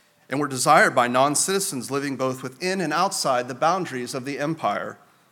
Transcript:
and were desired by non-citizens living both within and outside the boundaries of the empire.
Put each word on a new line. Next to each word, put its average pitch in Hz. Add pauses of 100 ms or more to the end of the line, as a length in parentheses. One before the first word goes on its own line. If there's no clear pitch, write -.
(300)
and 139
were 147
desired 151
by 123
non-citizens 143
living 139
both 131
within 180
and 151
outside 156
the 131
boundaries 143
of 127
the 139
empire. 110 (340)